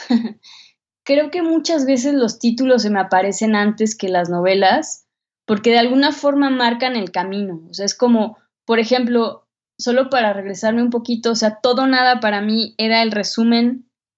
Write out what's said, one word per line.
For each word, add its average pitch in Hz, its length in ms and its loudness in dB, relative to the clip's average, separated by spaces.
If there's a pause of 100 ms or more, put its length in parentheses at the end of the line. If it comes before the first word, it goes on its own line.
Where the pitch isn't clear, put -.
<laughs> 226 300 0 (680)
Creo 294 260 2
que 359 100 -4
muchas 320 440 0
veces 269 280 0
los 240 260 0
títulos 240 440 2
se 208 60 0
me 202 120 0
aparecen 196 540 0
antes 208 420 0
que 202 100 -4
las 175 220 0
novelas, 190 760 0 (400)
porque 220 260 0
de 233 80 4
alguna 262 340 2
forma 285 360 0
marcan 247 460 -2
el 185 160 -6
camino. 190 580 -6
O 175 40 -20
sea, 196 120 -8
es 208 100 -2
como, 226 420 2 (280)
por 226 140 2
ejemplo, 233 680 -2 (320)
solo 254 320 0
para 240 220 0
regresarme 196 500 -4
un 240 80 0
poquito, 233 420 -4
o 226 40 -2
sea, 214 260 -2
Todo 254 260 0
Nada 254 340 2
para 208 200 0
mí 220 360 -2
era 220 240 2
el 220 100 0
resumen 233 800 0 (280)